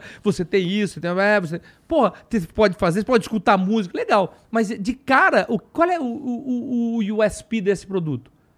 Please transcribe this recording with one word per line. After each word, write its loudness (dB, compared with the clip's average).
Você 0
tem 0
isso, -2
você -14
tem... -4
é, 4
você... -6
Porra, 2
você -2
pode 2
fazer, 0
você -4
pode 2
escutar 2
música. 0
Legal. 0
Mas 0
de -6
cara, 2
o... -2
qual -2
é 0
o, -6
o, -4
o, -2
o -2
U 4
S -2
P -4
desse -2
produto? -6